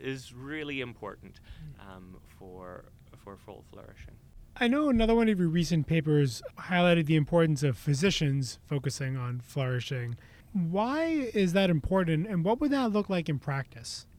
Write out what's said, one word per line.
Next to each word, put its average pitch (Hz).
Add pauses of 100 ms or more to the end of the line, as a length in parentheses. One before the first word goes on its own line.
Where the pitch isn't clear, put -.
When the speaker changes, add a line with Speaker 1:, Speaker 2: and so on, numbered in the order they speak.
Speaker 1:
is 131
really 143
important, 107 (380)
Speaker 2:
Mm. 95
Speaker 1:
um, 92 (220)
for, 92 (320)
for 98
full -
flourishing. - (400)
Speaker 2:
I 240
know 285
another 226
one 226
of 208
your 175
recent 160
papers 147 (160)
highlighted 175
the 156
importance 156
of 135
physicians 139
focusing 135
on 123
flourishing. 123 (360)
Why 247
is 190
that 196
important, 165
and 190
what 220
would 294
that 262
look 208
like 180
in 147
practice? - (120)